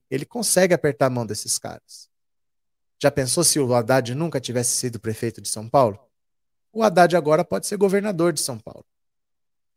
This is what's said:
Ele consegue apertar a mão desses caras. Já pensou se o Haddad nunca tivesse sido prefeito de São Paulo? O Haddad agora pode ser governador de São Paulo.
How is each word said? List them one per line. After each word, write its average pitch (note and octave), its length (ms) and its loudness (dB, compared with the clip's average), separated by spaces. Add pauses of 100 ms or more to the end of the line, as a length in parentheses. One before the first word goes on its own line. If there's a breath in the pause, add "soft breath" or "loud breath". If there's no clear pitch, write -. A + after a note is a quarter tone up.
Ele C#3 140 -4
consegue F#3 500 2
apertar C#3 340 2
a - 20 2
mão B2 160 -2
desses G#2+ 320 -6
caras. - 500 -14 (920)
Já C#3+ 100 2
pensou C3+ 320 -2
se - 160 2
o B2 140 2
Haddad B2 420 2
nunca D3+ 240 -4
tivesse A#2+ 360 -4
sido A#2 240 -6
prefeito A2 420 -6
de - 80 -10
São A2 180 -8
Paulo? A#2 320 2 (720)
O A3+ 120 -2
Haddad F3 320 4
agora D#3 280 2
pode F#3+ 220 -4
ser G#3 100 -6
governador F#3+ 560 0
de D#3 100 -6
São A#2 180 -6
Paulo. - 260 -18 (920)